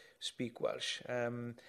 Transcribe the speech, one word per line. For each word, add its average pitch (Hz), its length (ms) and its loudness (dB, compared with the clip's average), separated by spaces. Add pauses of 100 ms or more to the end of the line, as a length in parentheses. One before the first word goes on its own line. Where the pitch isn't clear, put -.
(220)
speak - 400 -2
Welsh. - 480 2
Um, 120 460 0 (140)